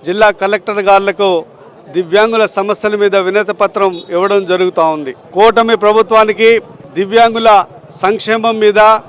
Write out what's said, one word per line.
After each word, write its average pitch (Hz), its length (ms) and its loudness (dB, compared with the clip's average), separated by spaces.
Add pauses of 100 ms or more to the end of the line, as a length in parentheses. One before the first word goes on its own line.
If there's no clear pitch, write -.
జిల్లా 208 260 0
కలెక్టర్ 202 480 -4
గారులకు 196 640 0 (500)
దివ్యాంగుల 208 500 0
సమస్యల 208 500 -4
మీద 202 200 0
వినతి 196 380 -2
పత్రం 196 560 -2
ఇవ్వడం 196 360 -2
జరుగుతూ 180 400 -2
ఉంది. 151 300 -6 (180)
కూటమి 226 440 2
ప్రభుత్వానికి 214 840 2 (360)
దివ్యాంగుల 220 680 2 (380)
సంక్షేమం 220 560 -2
మీద 208 200 2 (300)